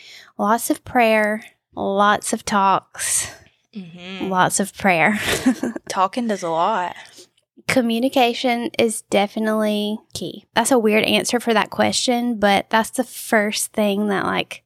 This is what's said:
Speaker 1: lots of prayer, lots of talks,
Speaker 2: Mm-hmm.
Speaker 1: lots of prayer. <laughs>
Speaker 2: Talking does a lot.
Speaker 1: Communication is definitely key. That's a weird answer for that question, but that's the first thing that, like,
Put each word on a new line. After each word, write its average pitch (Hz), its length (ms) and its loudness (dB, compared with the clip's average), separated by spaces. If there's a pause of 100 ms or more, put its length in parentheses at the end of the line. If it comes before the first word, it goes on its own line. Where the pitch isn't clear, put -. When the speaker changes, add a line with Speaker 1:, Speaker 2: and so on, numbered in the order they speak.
(360)
Speaker 1:
lots 214 320 0
of - 160 -4
prayer, 220 600 2 (300)
lots 202 580 0
of 220 120 -4
talks, - 840 0 (440)
Speaker 2:
Mm-hmm. 185 540 -10
Speaker 1:
lots 185 300 2
of 196 180 -4
prayer. 185 440 2 (340)
<laughs> - 340 -8
Speaker 2:
Talking 202 380 -2
does 196 160 -2
a 170 80 -2
lot. 180 460 0 (720)
Speaker 1:
Communication 240 1120 0
is 226 240 0
definitely 214 960 -2 (160)
key. - 400 -10
That's 226 160 0
a 262 80 6
weird 214 260 4
answer 214 360 2
for 233 120 0
that 208 180 2
question, 240 680 0
but 202 320 2
that's 220 200 0
the 247 140 -2
first - 680 -2
thing 208 360 0
that, 190 160 -2
like, - 420 -4